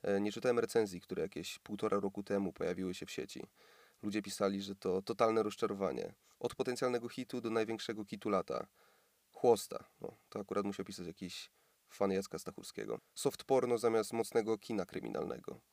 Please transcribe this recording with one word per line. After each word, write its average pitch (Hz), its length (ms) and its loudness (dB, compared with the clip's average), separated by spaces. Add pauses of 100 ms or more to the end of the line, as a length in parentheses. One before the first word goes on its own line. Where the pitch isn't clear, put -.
e, 101 180 2
nie 104 120 0
czytałem 120 260 2
recenzji, 98 420 2
które - 220 -4
jakieś - 360 -6
półtora - 420 0
roku 98 220 -2
temu 101 300 0
pojawiły 92 420 -2
się - 120 -10
w - 40 -14
sieci. - 360 -8 (560)
Ludzie 104 200 -2
pisali, 98 400 0
że 98 120 -8
to 95 280 0
totalne 110 400 4
rozczarowanie. 98 720 -2 (240)
Od - 160 -4
potencjalnego 123 540 0
hitu 123 320 -6
do 113 100 -2
największego 110 540 0
kitu 107 240 -4
lata. - 380 2 (680)
Chłosta. - 520 4 (160)
No, - 160 -10 (120)
to 107 120 -8
akurat 104 240 -2
musiał 98 220 -2
pisać 92 200 -10
jakiś - 440 -10 (400)
fan 101 200 2
Jacka 95 280 -2
Stachurskiego. - 600 -8 (140)
Soft - 300 -2
porno 123 340 4
zamiast 113 340 4
mocnego 110 460 2
kina 101 280 -2
kryminalnego - 720 -6 (120)